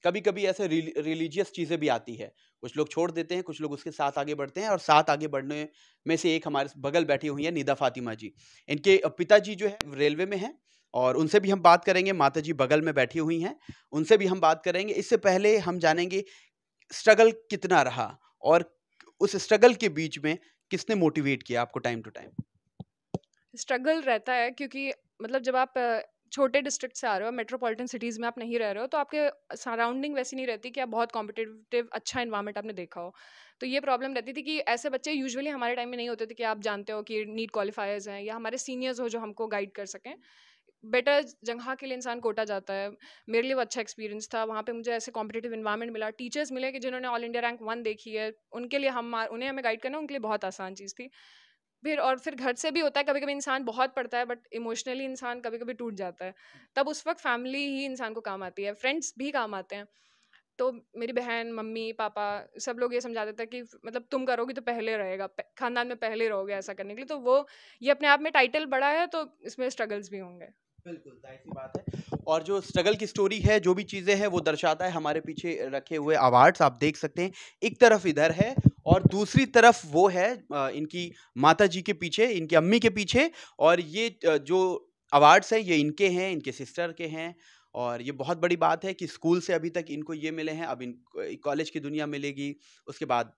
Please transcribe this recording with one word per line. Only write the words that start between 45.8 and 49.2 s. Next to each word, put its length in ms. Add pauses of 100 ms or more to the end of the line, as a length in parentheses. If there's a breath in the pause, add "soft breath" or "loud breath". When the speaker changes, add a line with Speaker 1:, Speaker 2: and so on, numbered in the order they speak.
Speaker 2:
मिला, 180
टीचर्स 420
मिले 200
कि 60
जिन्होंने 300
all 120
India 220
rank 300
one 100
देखी 280
है, 220 (200)
उनके 260
लिए 120
हम, 240
उन्हें 340